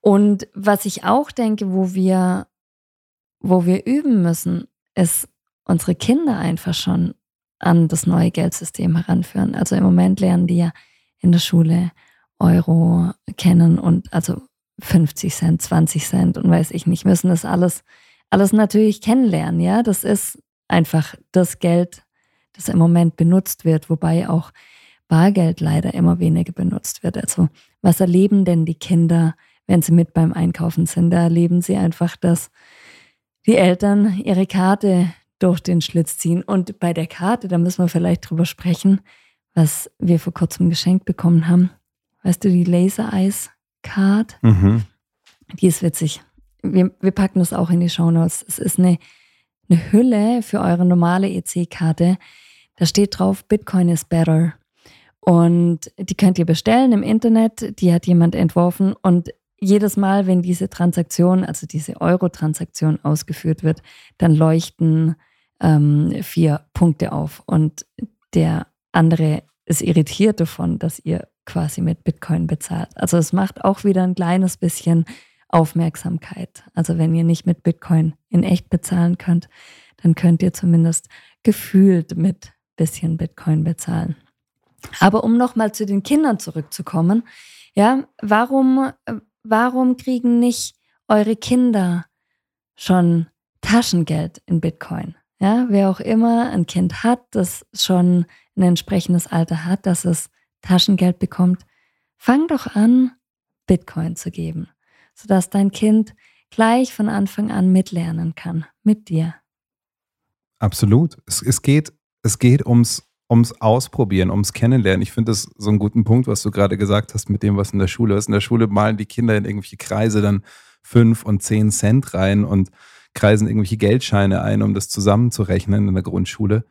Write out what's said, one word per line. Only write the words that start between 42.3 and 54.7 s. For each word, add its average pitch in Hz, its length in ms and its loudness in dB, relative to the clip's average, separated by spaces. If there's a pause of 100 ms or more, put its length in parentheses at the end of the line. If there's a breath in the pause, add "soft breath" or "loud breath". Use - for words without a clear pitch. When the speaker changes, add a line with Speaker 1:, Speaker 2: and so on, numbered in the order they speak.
Speaker 1:
du, 196 60 2
die 175 140 2
Laser 190 480 0
Eyes 196 380 -2 (320)
Card? 202 600 0
Speaker 2:
Mhm. 107 400 4 (720)
Speaker 1:
Die 190 120 0
ist 175 160 0
witzig. 160 380 -4 (420)
Wir, 185 380 0
wir 190 120 -2
packen 190 260 -2
das 170 160 -2
auch 175 160 -2
in 175 100 2
die 170 80 0
Shownotes. 165 580 0
Es - 120 -12
ist - 200 -4
eine, 180 200 2 (720 soft breath)
eine 170 220 2
Hülle 226 500 2
für - 180 -4
eure 175 240 0
normale 180 460 2
E-C-Karte. 175 880 -2 (580 soft breath)
Da 175 80 0
steht 196 340 0
drauf, 190 280 -2
"Bitcoin 185 420 0
is 170 160 0
better." 165 480 2 (680 soft breath)